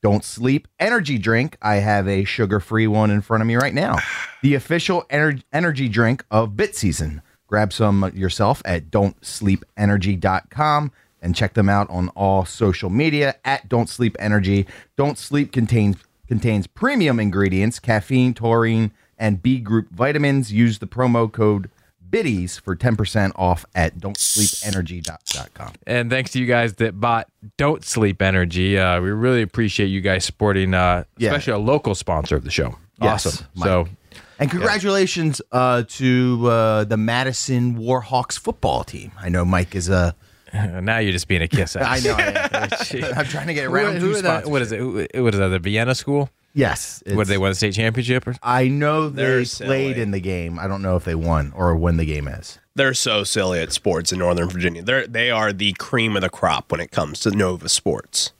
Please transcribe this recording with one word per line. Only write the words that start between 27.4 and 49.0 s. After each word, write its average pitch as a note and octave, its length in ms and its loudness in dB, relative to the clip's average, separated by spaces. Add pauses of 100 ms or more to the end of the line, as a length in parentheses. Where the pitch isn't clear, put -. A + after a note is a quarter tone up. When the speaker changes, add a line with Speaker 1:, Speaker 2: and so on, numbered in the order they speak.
Speaker 2:
Don't D3 260 0
Sleep G2+ 400 0
Energy. F#2 560 2
Uh, F2+ 220 2
we F#2 100 -2
really A#2 320 2
appreciate G#2 440 0
you F#2+ 140 -2
guys F#2 240 0
supporting, G2 480 0
uh, F2+ 300 2 (160)
Speaker 1:
Yeah. C#3+ 120 2
Speaker 2:
especially C#3+ 240 -2
a G#2 40 -2
local A2+ 380 0
sponsor D#2 400 -2
of C2+ 80 -2
the C2+ 80 -8
show. B1+ 240 -2 (260)
Speaker 1:
Yes, G#2+ 240 2
Speaker 2:
Awesome. - 200 -6 (100)
Speaker 1:
Mike. F2 100 -2
Speaker 2:
So, F#2 140 4 (580)
Speaker 1:
And D3 100 0
Speaker 2:
yeah. - 20 -2
Speaker 1:
congratulations, F#3+ 920 0 (100)
uh, B2 360 2
to, B2+ 600 2
uh, A2 360 4
the G#2+ 120 0
Madison B2 800 0
Warhawks B2 600 -2
football - 460 -2
team. - 340 -14
I F#2+ 100 -8
know F2 160 2
Mike F2+ 300 0
is F2 160 -4
a F2 240 2 (380)
Speaker 2:
<laughs> - 20 -18
Now G2+ 440 -2
you're G#2 140 0
just F2 160 -4
being F2 140 2
a E2 60 -2
kiss - 280 0
ass. C3+ 80 -2
Speaker 1:
<laughs> B2+ 220 -2
I - 20 2
know, - 60 0
I D4+ 480 -2
am. C#4+ 140 -4
Speaker 2:
<laughs> A#3 80 -6
Gee. G3 200 -6
Speaker 1:
I'm C3+ 220 -4
trying D3 220 -6
to E3 60 -4
get C#3+ 120 -4
Speaker 2:
Who B2+ 80 -4
Speaker 1:
around C#3+ 220 0
Speaker 2:
are, - 20 -2
Speaker 1:
to - 20 -2
Speaker 2:
who F#3 100 0
are G#3+ 40 0
the, G#3 60 -2
Speaker 1:
sponsorship. E3 320 -2
Speaker 2:
what C3+ 100 0
is A2 100 -4
it? G#2+ 60 -4
Who, A#2 460 -4
what A2 100 2
is G2 60 2
that? F#2+ 80 2
The F#2 100 0
Vienna A2 380 0
School? C#3+ 340 -2 (240)
Speaker 1:
Yes, - 520 -2
Speaker 2:
What, G2+ 160 0
Speaker 1:
it's F#2+ 60 0
Speaker 2:
they G2 80 2
won G2 140 2
a F#2+ 40 0
state G2+ 200 0
championship? A#2 520 0
Or? B2 160 -6
Speaker 1:
I B2+ 260 2
know D3 420 0